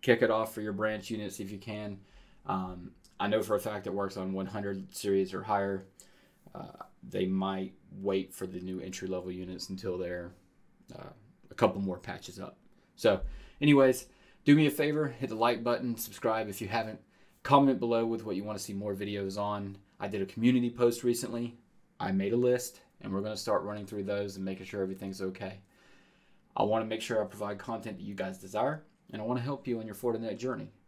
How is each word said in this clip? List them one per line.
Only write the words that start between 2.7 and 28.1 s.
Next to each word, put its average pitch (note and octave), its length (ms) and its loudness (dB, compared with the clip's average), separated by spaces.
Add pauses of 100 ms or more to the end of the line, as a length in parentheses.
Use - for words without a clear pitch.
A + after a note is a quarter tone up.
I G#2 80 0
know G#2+ 140 4
for G#2 140 2
a G2 40 2
fact G#2 260 -6
it G2 60 -4
works G2 240 -2
on F#2+ 160 -4
one F#2+ 140 -2
hundred G2 480 -6
series G2 400 2
or F#2+ 80 -4
higher. G2 440 0 (680)
Uh, - 300 -14 (180)
they F#2+ 240 -2
might F#2+ 480 -2 (160)
wait F#2+ 420 0
for - 140 -8
the F2+ 140 -8
new F#2 200 -6
entry-level F#2 520 -6
units F2+ 360 -8
until F#2 300 -4
they're, F2 340 -6 (640)
uh, - 160 -14 (400)
a - 40 -18
couple G2+ 280 4
more F#2 160 -2
patches - 420 -10
up. - 180 -12 (380)
So, G2+ 260 4 (380)
anyways, C3+ 480 6 (360)
do D3 100 8
me D#3 120 8
a C#3 40 4
favor, D3 380 0
hit B2+ 200 -6
the A2 80 -4
like A#2 260 4
button, A#2+ 340 0
subscribe A2 520 -2
if G2 120 -8
you G2+ 80 -4
haven't. A2 320 -2 (420)
Comment C#3 360 8
below A#2 280 4
with A2 180 -2
what G#2 120 -2
you G2+ 80 -2
wanna G#2 140 -6
see G#2 140 -8
more G2+ 220 -2
videos G2+ 440 -4
on. G2+ 380 -4 (240)
I G#2 80 -6
did G2 140 -2
a F#2+ 40 0
community A#2+ 440 4
post A#2+ 340 4
recently. A#2+ 540 0 (420)
I G2 120 0
made G2 200 2
a A#2+ 40 4
list, B2 440 2 (200)
and F#2+ 120 -6
we're G2 80 0
gonna G#2+ 160 -4
start G#2 260 0
running G#2 240 -6
through G2+ 180 -6
those G2+ 320 -2
and F#2+ 80 -6
making F#2+ 220 -6
sure G2+ 160 -2
everything's F#2+ 400 -6
okay. F#2+ 380 -6 (960)
I - 80 2
wanna A2 220 2
make A2 160 -4
sure A2 200 0
I G2+ 40 0
provide G#2 320 -6
content G#2+ 400 -8
that G2 60 -14
you G2+ 100 -8